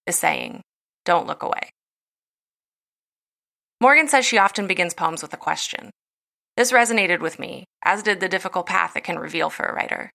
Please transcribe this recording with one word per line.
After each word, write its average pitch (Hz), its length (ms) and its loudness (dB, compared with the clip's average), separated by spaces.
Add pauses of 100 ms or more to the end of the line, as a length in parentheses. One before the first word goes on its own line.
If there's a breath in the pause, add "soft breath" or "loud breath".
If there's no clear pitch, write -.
is 175 100 -2
saying, - 440 -2 (420)
"Don't 175 240 0
look - 160 -8
away." - 260 -6 (2000)
Morgan 285 260 8
says 269 180 4
she 233 120 2
often 196 300 2
begins 180 260 0
poems 160 280 -4
with 151 120 -14
a - 40 -10
question. - 540 -4 (640)
This 247 160 2
resonated 226 480 2
with 160 180 -6
me, - 280 -14 (180)
as 202 180 0
did 196 200 0
the 185 80 -2
difficult 185 380 -4
path 180 280 0
it - 80 -8
can 170 160 -6
reveal 160 300 -4
for - 160 -6
a - 100 -2
writer. - 400 -4